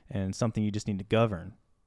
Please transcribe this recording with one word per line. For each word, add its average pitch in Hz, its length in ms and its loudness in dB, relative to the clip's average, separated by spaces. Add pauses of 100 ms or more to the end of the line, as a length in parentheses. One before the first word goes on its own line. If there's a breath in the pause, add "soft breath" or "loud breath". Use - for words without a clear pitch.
and 95 260 -2
something 110 280 0
you 104 80 0
just 104 160 -4
need 101 120 -2
to 98 60 -8
govern, 107 480 2 (340)